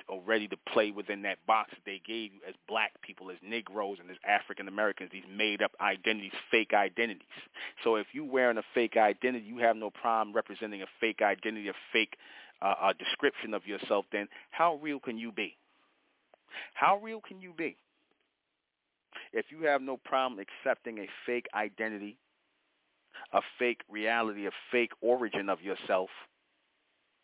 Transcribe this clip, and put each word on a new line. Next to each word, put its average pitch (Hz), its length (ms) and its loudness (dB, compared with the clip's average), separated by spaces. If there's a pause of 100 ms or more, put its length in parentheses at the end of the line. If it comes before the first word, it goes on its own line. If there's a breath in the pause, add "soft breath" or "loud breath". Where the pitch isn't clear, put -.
or 95 180 -8
ready 107 220 2
to 95 80 -6 (160)
play 107 180 4
within 101 320 -6
that 98 240 -2
box 110 260 2
that 110 140 -18
they 98 220 -8
gave 113 260 -6
you 98 140 -20
as 95 80 -12 (120)
black 107 340 0
people, 92 280 -16
as 87 140 -12
Negroes, 101 560 -6
and 87 100 -20
as 92 160 -16
African 98 440 0
Americans, 98 420 0
these 95 180 -12
made-up 104 420 0 (100)
identities, 98 500 0 (180)
fake 110 240 4
identities. 101 540 2 (560 loud breath)
So 113 120 6
if 104 180 0
you 147 100 -6
wearing 127 340 4
a 107 60 -2 (100)
fake 117 220 2
identity, 113 500 4
you 117 120 -12
have 113 180 6
no 110 160 -4
problem 110 420 0
representing 107 480 -4
a 95 60 -8 (140)
fake 110 200 2
identity, 104 460 2
a 95 60 -4 (180)
fake, 110 240 2 (460 loud breath)
uh, 98 200 2
uh, 95 160 4
description 110 560 0
of 95 140 -6
yourself, 101 460 0
then 104 160 -4 (220 loud breath)
how 165 300 2
real 147 180 -4
can 120 180 -6
you 113 160 -8
be? 95 240 -6 (1160 loud breath)
How 175 240 4
real 220 220 -8
can 190 220 -16
you 180 140 -16
be? 165 200 -4 (1600 loud breath)
If 110 160 -2
you 160 140 -8
have 143 180 2
no 131 160 -6
problem 131 420 -2
accepting 113 600 -4
a 95 80 -8 (180)
fake 120 300 -2
identity, 107 640 -4 (1160 loud breath)
a 98 80 4 (160)
fake 120 320 0
reality, 107 560 0
a 95 60 -2 (200)
fake 120 200 4 (100)
origin 110 480 2
of 92 120 0
yourself, 95 480 0 (1160)